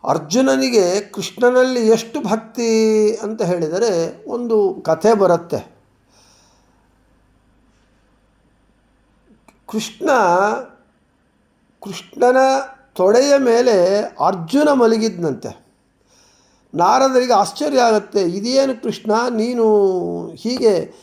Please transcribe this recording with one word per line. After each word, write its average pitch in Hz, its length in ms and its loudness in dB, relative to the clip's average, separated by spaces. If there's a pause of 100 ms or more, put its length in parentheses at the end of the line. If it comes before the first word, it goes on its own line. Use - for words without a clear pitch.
ಅರ್ಜುನನಿಗೆ 214 920 0
ಕೃಷ್ಣನಲ್ಲಿ 247 880 0
ಎಷ್ಟು 220 320 0
ಭಕ್ತಿ 220 960 0
ಅಂತ 226 260 -6
ಹೇಳಿದರೆ 175 880 -2
ಒಂದು 226 520 -2
ಕಥೆ 160 320 2
ಬರುತ್ತೆ. 170 640 -2 (4000)
ಕೃಷ್ಣ, - 420 -8 (1700)
ಕೃಷ್ಣನ 240 540 -2 (580)
ತೊಡೆಯ 247 440 4
ಮೇಲೆ 226 640 2 (220)
ಅರ್ಜುನ 196 440 0
ಮಲಗಿದ್ನಂತೆ. 214 960 -2 (1120)
ನಾರದರಿಗೆ 254 580 2
ಆಶ್ಚರ್ಯ 277 480 0
ಆಗತ್ತೆ, 214 420 0
"ಇದೇನು 233 600 -2
ಕೃಷ್ಣ 220 280 -8 (200)
ನೀನು 233 340 -2 (720)
ಹೀಗೆ?" 220 680 -2